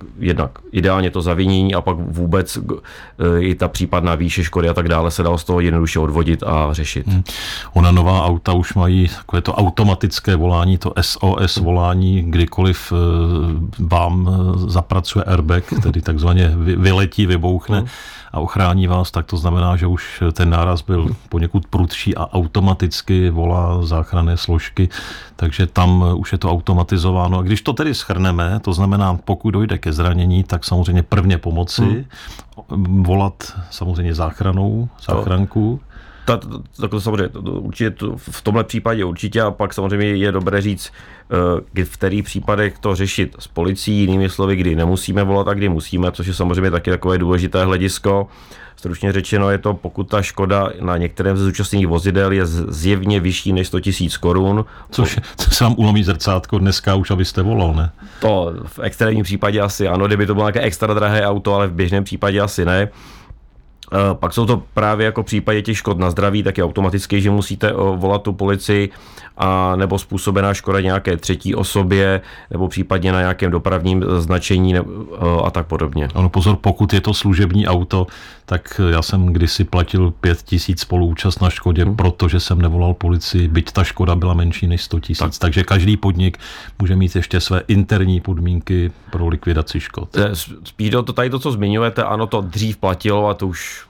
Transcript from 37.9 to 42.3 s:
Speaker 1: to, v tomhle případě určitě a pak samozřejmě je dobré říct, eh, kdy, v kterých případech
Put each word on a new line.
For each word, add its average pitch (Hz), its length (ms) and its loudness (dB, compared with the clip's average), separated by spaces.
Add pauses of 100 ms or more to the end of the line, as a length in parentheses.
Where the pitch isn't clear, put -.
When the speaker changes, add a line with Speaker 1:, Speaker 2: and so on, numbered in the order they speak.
Speaker 1:
to, - 260 -8
v - 240 -14
tomhle 107 220 0
případě 110 420 -2
určitě 95 360 -2
a 104 100 2
pak - 220 -4
samozřejmě 101 340 0
je 101 240 0
dobré 95 300 0
říct, 101 300 -4 (400)
eh, 90 300 2 (120)
kdy, 92 120 0
v - 120 -10
kterých 98 260 -2
případech 101 560 -2